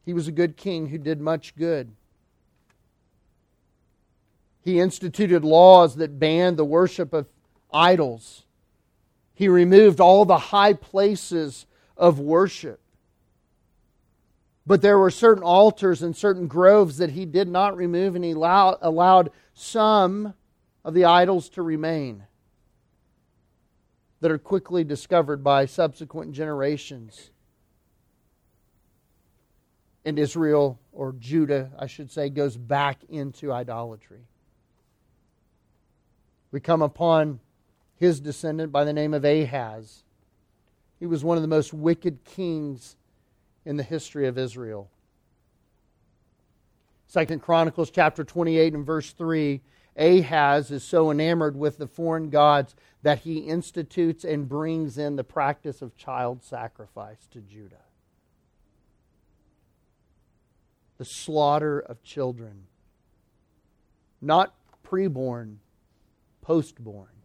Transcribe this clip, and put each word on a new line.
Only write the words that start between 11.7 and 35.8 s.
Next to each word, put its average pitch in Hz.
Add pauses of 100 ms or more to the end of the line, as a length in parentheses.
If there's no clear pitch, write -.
of 170
worship. 160 (1900)
But 151
there 202
were 190
certain 214
altars 185
and 170
certain 185
groves 180
that 165
he 180
did 175
not 185
remove, 175
and 180
he 170
allow-, 185
allowed 175 (220)
some 208 (500)
of 160
the 180
idols 180
to -
remain 156 (2000)
that 165
are 156
quickly 180
discovered 147
by 139
subsequent 160
generations. 139 (2750)
And 151
Israel, 147 (120)
or 135
Judah, 139
I 135
should 139
say, 143
goes 139
back 139 (100)
into 143
idolatry. 117 (2250)